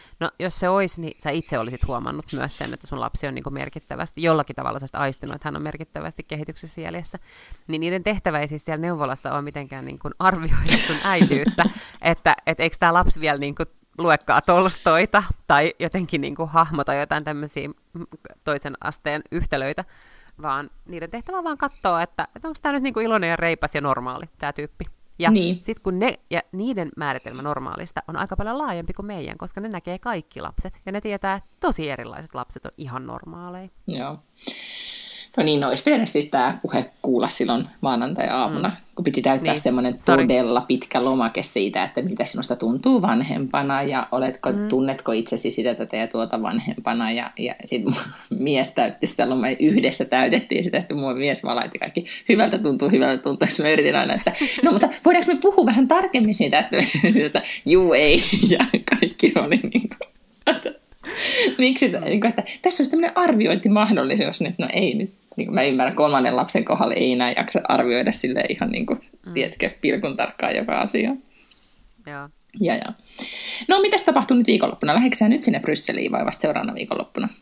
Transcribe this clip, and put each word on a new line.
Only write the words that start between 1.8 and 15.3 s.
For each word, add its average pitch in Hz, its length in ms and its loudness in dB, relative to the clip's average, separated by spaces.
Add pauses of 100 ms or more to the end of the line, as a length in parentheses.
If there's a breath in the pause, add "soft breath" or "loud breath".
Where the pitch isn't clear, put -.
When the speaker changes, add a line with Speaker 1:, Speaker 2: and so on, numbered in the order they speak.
Speaker 1:
huomannut 127 460 -6
myös 135 260 -6
sen, 120 160 -6
että - 120 -16
sun 135 140 -8
lapsi 120 260 -6
on, 135 80 -8
niinku, 135 160 -10
merkittävästi, 139 720 -10
jollakin 160 340 0
tavalla 127 220 -6
sä 135 60 -10
olisit 135 100 -12
aistinut, 135 400 -6
että 147 140 -12
hän 147 80 -6
on 151 60 -8
merkittävästi 156 600 -12
kehityksessä 156 580 -12
jäljessä. 170 380 -10 (500 soft breath)
Niin 156 120 -4
niiden 175 240 -2
tehtävä 190 360 -2
ei 147 80 -4
siis 147 160 -10
siellä 156 180 -6
neuvolassa 143 500 -4
ole 143 100 -4
mitenkään, 139 420 -12
niinku, 139 340 -10
arvioida 180 580 4 (100)
sun 165 180 -2
äitiyttä, 170 600 4 (220 loud breath)
<laughs> - 160 -16
että, 165 340 4 (100)
et 160 140 -2
eikö 165 200 0
tää 170 120 6
lapsi 175 280 6
vielä, 147 180 0
niinku, 143 240 -4 (360)
luekkaa 151 440 4
Tolstoita 180 800 4 (240)